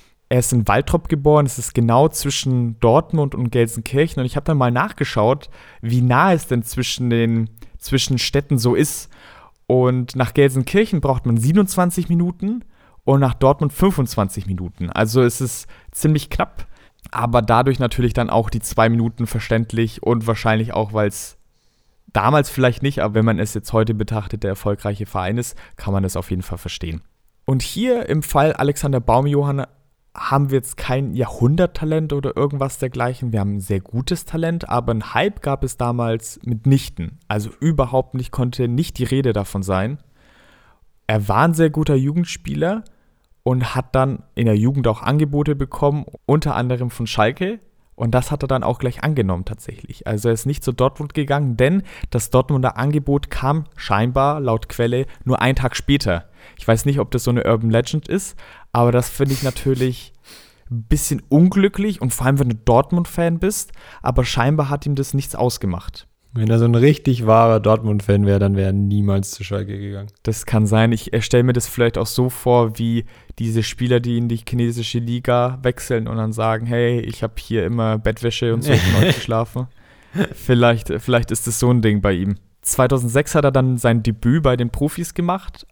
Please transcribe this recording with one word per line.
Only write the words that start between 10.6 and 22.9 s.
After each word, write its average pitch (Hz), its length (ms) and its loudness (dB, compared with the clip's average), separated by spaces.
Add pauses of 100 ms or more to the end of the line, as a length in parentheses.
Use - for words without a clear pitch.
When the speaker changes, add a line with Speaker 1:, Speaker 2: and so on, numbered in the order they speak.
Speaker 1:
braucht 135 240 0
man 117 120 2
siebenundzwanzig 175 720 2
Minuten 180 540 -2 (400)
und 139 160 4
nach 131 140 2
Dortmund 139 400 2
fünfundzwanzig 113 760 0
Minuten. 90 420 -6
Also 110 320 2
es 120 200 0
ist - 260 -6 (240)
ziemlich 151 380 0
knapp, - 360 -4 (460)
aber 120 300 0
dadurch 120 380 2
natürlich 123 340 0
dann 120 160 0
auch 110 200 0
die 113 120 -4
zwei - 280 2
Minuten 117 380 0
verständlich 113 760 -2
und 113 260 0
wahrscheinlich 113 460 0
auch, 107 200 -4
weil's 104 440 -2 (760)
damals 135 360 2
vielleicht 127 340 0
nicht, 139 160 -2